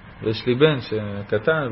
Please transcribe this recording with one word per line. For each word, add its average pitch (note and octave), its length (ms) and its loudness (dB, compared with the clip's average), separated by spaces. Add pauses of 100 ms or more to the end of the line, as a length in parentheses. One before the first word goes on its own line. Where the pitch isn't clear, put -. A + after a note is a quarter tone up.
(220)
ויש A2 240 -2
לי B2 80 4
בן C#3+ 260 4
שקטן G#2+ 920 -2